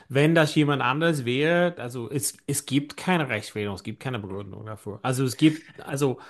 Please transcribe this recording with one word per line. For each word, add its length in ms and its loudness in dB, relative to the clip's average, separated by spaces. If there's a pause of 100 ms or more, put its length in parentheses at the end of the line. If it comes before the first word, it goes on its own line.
wenn 260 4
das 200 4
jemand 260 2
anderes 440 0
wäre, 520 2
also 340 -8
es, 260 -4 (100)
es 180 -4
gibt 320 -2
keine 320 2
Rechtfertigung, 460 -4
es 80 -12
gibt 180 -10
keine 180 -6
Begründung 460 -10
dafür. 380 -12
Also 200 0
es 140 -2
gibt, 440 2
also 380 -2 (100)